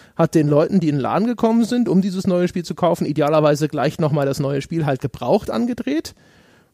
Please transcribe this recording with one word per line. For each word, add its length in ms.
hat 200
den 140
Leuten, 300
die 100
in 80
den 60
Laden 240
gekommen 380
sind, 240
um 120
dieses 260
neue 220
Spiel 160
zu 100
kaufen, 320
idealerweise 640
gleich 300
nochmal 280
das 120
neue 240
Spiel 240
halt 140
gebraucht 500
angedreht. 640